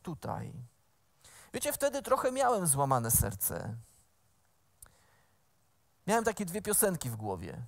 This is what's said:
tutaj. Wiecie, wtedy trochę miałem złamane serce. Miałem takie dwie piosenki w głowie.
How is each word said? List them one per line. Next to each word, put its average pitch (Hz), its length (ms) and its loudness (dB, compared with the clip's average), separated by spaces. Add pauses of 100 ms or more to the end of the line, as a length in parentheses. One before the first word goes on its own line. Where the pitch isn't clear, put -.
tutaj. - 500 -8 (1000)
Wiecie, 285 200 -2
wtedy 277 300 0
trochę 254 300 2
miałem 247 340 2
złamane 135 440 4
serce. - 680 0 (2250)
Miałem 220 180 4
takie 208 200 0
dwie 190 180 -6
piosenki 196 480 0
w 113 60 -6
głowie. 101 520 -6